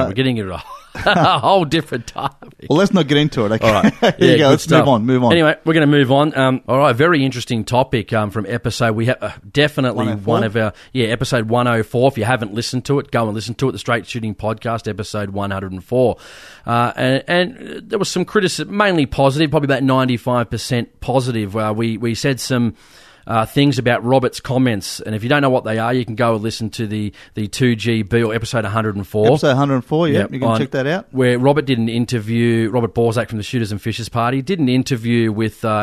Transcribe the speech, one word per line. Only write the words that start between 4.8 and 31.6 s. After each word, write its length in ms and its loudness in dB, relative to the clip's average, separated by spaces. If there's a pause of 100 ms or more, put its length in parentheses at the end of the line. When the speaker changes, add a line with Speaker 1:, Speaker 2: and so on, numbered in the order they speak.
Speaker 2:
move 80 4
on, 180 2
move 180 2
on. 80 4
Speaker 1:
Anyway, 320 4
we're 100 2
gonna 140 4
move 240 4
on. 260 2
Um, 300 2
all 100 2
right, 160 4
very 300 2
interesting 400 -4
topic, 480 0
um, 180 0
from 180 -6
episode. 460 -2
We 120 0
have, 140 0
uh, 120 -6 (180)
definitely 560 0
Speaker 2:
One 80 -2
oh 40 -6
four? 160 -2
Speaker 1:
one 100 2
of 120 -2
our, 160 0 (200)
yeah, 160 0
episode 400 -2
one 180 2
oh 160 2
four. 260 0
If 80 -4
you 80 0
haven't 300 -2
listened 320 -6
to 140 0
it, 100 -10
go 160 0
and 80 -4
listen 220 -8
to 120 0
it. 40 -4
The 80 -8
Straight 260 -4
Shooting 300 -8
Podcast, 520 -6
episode 420 -6
one 200 -6
hundred 220 -6
and 100 -10
four. 340 0 (480)
Uh, 320 0
and, 300 0
and 640 -4
there 80 -2
was 100 -2
some 160 -2
criticism, 520 -2
mainly 300 2
positive, 440 0
probably 160 0
about 160 0
ninety-five 680 0
percent 520 -4
positive. 560 -2
Uh, 200 -2
we, 200 -2
we 180 -2
said 260 -2
some, 340 0 (520)
uh, 180 0
things 340 2
about 260 0
Robert's 360 0
comments, 600 -2
and 140 -8
if 80 -6
you 60 -4
don't 140 2
know 80 4
what 140 0
they 140 -2
are, 140 -2
you 120 0
can 100 -8
go 200 0
and 80 -4
listen 280 -6
to 160 -6
the, 260 -4 (220)
the 120 -4
two 300 2
G 260 -2
B 200 0
or 120 0
episode 300 -4
a 60 -6
hundred 260 -2
and 100 -6
four. 220 2
Speaker 2:
Episode 260 4
hundred 200 0
and 100 -2
four, 240 0
yeah, 120 2
Speaker 1:
Yep, 120 -4
Speaker 2:
you 80 -6
can 80 0
Speaker 1:
on 100 2
Speaker 2:
check 120 -2
that 160 -4
out. 240 -4
Speaker 1:
Where 280 2
Robert 280 2